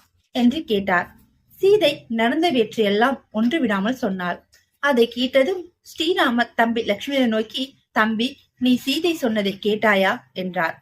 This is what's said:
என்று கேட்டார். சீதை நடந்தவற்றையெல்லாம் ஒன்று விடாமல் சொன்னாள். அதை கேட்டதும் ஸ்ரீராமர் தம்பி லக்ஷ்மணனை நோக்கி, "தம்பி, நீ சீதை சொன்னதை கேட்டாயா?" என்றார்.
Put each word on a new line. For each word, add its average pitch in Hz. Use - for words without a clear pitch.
என்று 254
கேட்டார். 196
சீதை 381
நடந்தவற்றையெல்லாம் 233
ஒன்று 240
விடாமல் 208
சொன்னாள். 185
அதை 240
கேட்டதும் 269
ஸ்ரீராமர் 311
தம்பி 233
லக்ஷ்மணனை 254
நோக்கி, 220
"தம்பி, 226
நீ 247
சீதை 320
சொன்னதை 214
கேட்டாயா?" 208
என்றார். 180